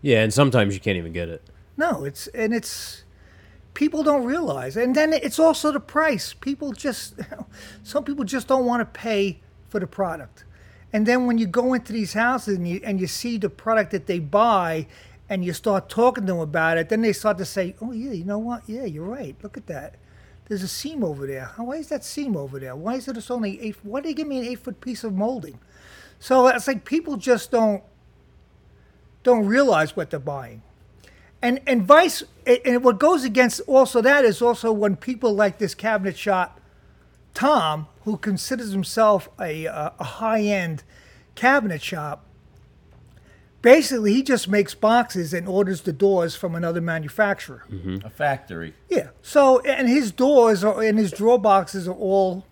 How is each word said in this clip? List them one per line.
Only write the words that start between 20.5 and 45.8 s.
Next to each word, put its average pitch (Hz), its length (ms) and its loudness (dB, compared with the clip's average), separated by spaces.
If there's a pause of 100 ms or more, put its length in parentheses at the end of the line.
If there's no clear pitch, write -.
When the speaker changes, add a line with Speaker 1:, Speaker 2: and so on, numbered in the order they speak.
Speaker 2:
a 190 60 -6
seam 294 360 -6
over 143 220 -6
there. 135 200 -8 (120)
How, 226 60 -10
why 254 140 -8
is 311 120 -10
that 285 140 -6
seam 277 340 -6
over 139 220 -10
there? 131 160 -12
Why 185 200 -6
is 262 120 -8
it, 254 100 -8
it's 226 140 -10
only 220 300 -6
eight, 214 200 -10
why 214 200 -8
did 311 80 -8
they 311 40 -4
give 302 140 -6
me 277 120 -6
an 240 60 -6
eight-foot 247 360 -12
piece 247 220 -10
of 220 100 -6
molding?" 214 440 -4 (640)
So 254 280 4
it's 247 200 2
like 262 180 -4
people 311 320 -4
just 240 320 0
don't, 220 320 2 (1400)
don't 233 240 4
realize 208 480 4
what - 160 -6
they're 156 80 -6
buying. 127 420 -10 (800)
And, 247 240 0
and 247 180 2
vice, 302 400 6 (220)
and 247 380 4
what 240 160 6
goes 302 240 4
against 247 380 2
also 262 400 4
that 277 240 4
is 214 160 2
also 233 300 0
when 208 240 0
people 233 380 -2
like 202 240 2
this 190 160 -4
cabinet 196 440 -2
shop, 185 440 -2 (720)
Tom, 156 540 0 (160)
who 214 140 -4
considers 214 540 -6
himself 202 560 0 (120)
a, 160 280 -6
uh, 156 220 -6 (100)
a 185 40 -8
high-end 208 800 -2 (520)
cabinet 226 460 2
shop, 151 420 -8 (1400)
basically 240 520 6
he 262 100 2
just 254 240 0
makes 202 280 2
boxes 220 580 2
and 175 140 -6
orders 190 340 0